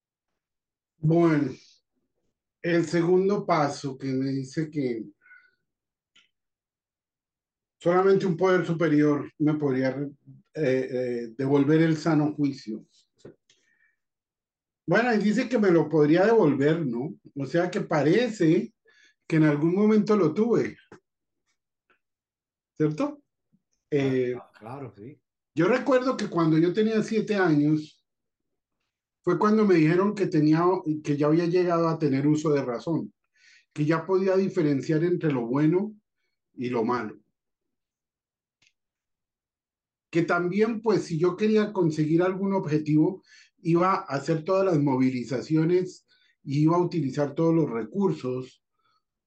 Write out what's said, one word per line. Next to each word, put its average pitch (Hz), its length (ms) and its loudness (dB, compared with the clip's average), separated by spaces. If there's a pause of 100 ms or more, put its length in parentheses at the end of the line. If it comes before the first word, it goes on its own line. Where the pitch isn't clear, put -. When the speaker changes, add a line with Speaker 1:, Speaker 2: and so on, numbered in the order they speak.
(960)
Speaker 1:
Bueno, 156 540 2 (1120)
el 170 220 0
segundo 185 600 0
paso 147 500 -2
que 135 120 -10
me 131 240 -4
dice 135 400 -6
que 123 320 -6 (2750)
solamente 190 460 2
un 170 100 0
poder 180 300 2
superior 151 720 0
me 151 160 2
podría, 131 380 0
eh, 139 180 -8 (460)
eh, 127 720 -2 (100)
devolver 143 460 2
el 160 120 2
sano 151 380 0
juicio. - 540 -6 (2000)
Bueno, 226 260 2
y 202 60 0
dice 214 280 0
que 247 120 -2
me 202 100 4
lo 160 180 4
podría 156 380 4
devolver, 165 580 2
¿no? 131 300 -6 (220)
O 139 100 -6
sea 175 240 -2
que 190 120 -4
parece 170 920 0 (540)
que 165 80 -2
en 156 80 4
algún 156 320 2
momento 208 420 2
lo 160 160 0
tuve. 190 420 0 (2000)
¿Cierto? 156 480 -4
Speaker 2:
Ah, - 680 -20
Speaker 1:
Eh, 131 440 -2 (220)
Speaker 2:
claro, 123 380 -16
sí. 120 240 -20 (360)
Speaker 1:
yo 170 120 2
recuerdo 254 500 0
que 202 100 -6
cuando 160 300 0
yo 175 160 2
tenía 220 300 0
siete 208 320 -4
años, 156 680 0 (1160)
fue 175 160 0
cuando 214 280 2
me 185 100 4
dijeron 180 400 4
que 185 120 -2
tenía, 156 380 2 (380)
que 147 120 -2
ya 147 120 0
había 165 180 2
llegado 170 420 2
a 160 120 -2
tener 139 280 0
uso 151 220 0
de 139 160 0
razón, 120 480 -6 (580)
que 151 140 -2
ya 160 200 0
podía 190 300 0
diferenciar 156 680 0
entre 165 280 0
lo 120 140 -2
bueno 156 480 0 (600)
y 123 140 -8
lo 120 140 -2
malo. 110 340 -4 (3000)
Que 165 120 0
también, 190 580 -2
pues, 185 240 0
si 165 120 -6
yo 175 200 0
quería 214 340 0
conseguir 160 520 0
algún 190 300 -2
objetivo, 151 680 0 (380)
iba 175 320 2
a - 80 -2
hacer 156 420 -4
todas 190 220 0
las 170 140 2
movilizaciones 135 1300 0 (380)
y 147 200 -2
iba 165 120 2
a 175 60 2
utilizar 143 520 -4
todos 165 220 0
los 151 140 0
recursos 127 960 -6 (640)